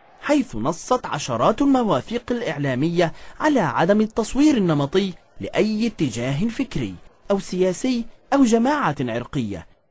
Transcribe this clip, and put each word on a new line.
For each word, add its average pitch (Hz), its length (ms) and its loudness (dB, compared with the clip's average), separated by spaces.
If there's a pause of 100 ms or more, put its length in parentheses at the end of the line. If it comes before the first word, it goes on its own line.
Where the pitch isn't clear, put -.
(220)
حيث 277 340 0
نصت 170 500 -2
عشرات 143 560 0
المواثيق 240 680 0
الإعلامية 156 840 0 (260)
على 294 200 2
عدم 170 420 2
التصوير 247 560 2
النمطي 175 560 0 (260)
لأي 214 480 0
اتجاه 139 600 -2
فكري 139 480 -6 (360)
أو 196 80 0
سياسي 190 680 -2 (280)
أو 277 100 6
جماعة 233 560 2
عرقية 117 680 -4 (240)